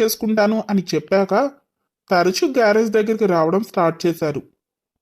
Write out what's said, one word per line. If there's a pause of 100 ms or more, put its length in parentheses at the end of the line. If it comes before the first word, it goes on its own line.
చేసుకుంటాను
అని (120)
చెప్పాక (760)
తరచూ
గ్యారేజ్
దగ్గరికి
రావడం
స్టార్ట్
చేశారు. (600)